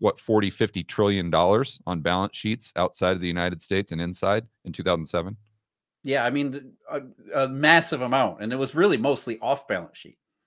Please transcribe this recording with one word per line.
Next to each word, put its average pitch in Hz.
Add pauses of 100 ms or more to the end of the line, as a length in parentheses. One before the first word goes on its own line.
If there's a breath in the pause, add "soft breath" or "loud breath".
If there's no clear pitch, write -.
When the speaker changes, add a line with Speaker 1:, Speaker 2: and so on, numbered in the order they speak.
Speaker 1:
what, 107
forty, 104
fifty 98
trillion 98
dollars 92
on 87
balance 90
sheets -
outside 92
of 90
the 90
United 87
States 98
and 82
inside 98 (180)
in 87
two -
thousand 85
seven? 90 (640)
Speaker 2:
Yeah, 135
I 123
mean, 143
th-, 139 (260)
a, 143 (320)
a 135
massive 151
amount, 123
and 113
it 131
was 135
really 175
mostly 127
off 139
balance 90
sheet. - (280)